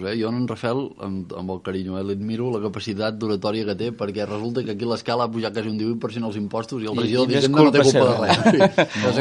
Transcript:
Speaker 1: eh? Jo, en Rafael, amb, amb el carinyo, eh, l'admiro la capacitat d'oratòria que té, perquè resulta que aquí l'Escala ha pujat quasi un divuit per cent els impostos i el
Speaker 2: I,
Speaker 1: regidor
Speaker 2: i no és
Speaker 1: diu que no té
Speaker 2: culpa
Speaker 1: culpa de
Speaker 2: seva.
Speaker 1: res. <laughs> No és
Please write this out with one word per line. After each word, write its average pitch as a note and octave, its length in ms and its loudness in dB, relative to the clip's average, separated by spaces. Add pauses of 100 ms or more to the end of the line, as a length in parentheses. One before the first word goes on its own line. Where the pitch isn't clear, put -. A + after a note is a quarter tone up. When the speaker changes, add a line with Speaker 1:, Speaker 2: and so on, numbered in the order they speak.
Speaker 1:
eh? G#2 80 -4
Jo, A2 160 -2
en B2 160 -2
Rafael, A#2+ 380 -4 (160)
amb, F#2+ 340 -8
amb F#2 160 -8
el F#2 100 -6
carinyo, F#2+ 380 -6
eh, F#2+ 80 -4
l'admiro A2 460 -4
la G#2 100 -2
capacitat G#2+ 560 -4
d'oratòria G#2+ 480 -2
que G2+ 80 -2
té, A2 160 -4
perquè G#2 340 -6
resulta A2+ 380 -4
que A2 140 -6
aquí A#2 100 -4
l'Escala A#2 400 -2
ha A2+ 40 -6
pujat A2 260 -4
quasi A2 160 -4
un G#2+ 80 -2
divuit A2+ 180 -2
per A2+ 140 -6
cent A#2 100 -4
els G#2+ 160 -4
impostos A2+ 460 -6
i - 20 -6
el G#2+ 80 -4
Speaker 2:
I, A#2+ 80 -2
Speaker 1:
regidor B2 240 2
Speaker 2:
i - 60 0
no C#3 80 4
és C#3 80 4
Speaker 1:
diu C#3+ 80 2
que D3+ 80 10
no C#3 80 8
té C#3+ 100 8
Speaker 2:
culpa C3 220 6
Speaker 1:
culpa A2+ 240 2
de F3 80 4
Speaker 2:
seva. F#3+ 320 6
Speaker 1:
res. - 260 2
<laughs> G#2+ 80 -4
No B2+ 80 2
és B2 100 0